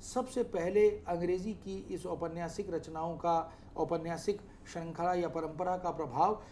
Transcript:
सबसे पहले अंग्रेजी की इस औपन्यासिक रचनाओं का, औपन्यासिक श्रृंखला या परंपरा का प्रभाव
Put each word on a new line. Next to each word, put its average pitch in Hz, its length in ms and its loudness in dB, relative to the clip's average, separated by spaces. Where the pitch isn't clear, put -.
सबसे 247 420 -2
पहले 196 480 6
अंग्रेजी 180 600 0
की 190 380 -8
इस 180 160 -6
औपन्यासिक 170 640 -4
रचनाओं 160 460 -4
का, 165 360 2
औपन्यासिक 165 640 0
श्रृंखला 170 420 0
या 175 140 2
परंपरा 165 480 -2
का 180 140 -2
प्रभाव 160 600 2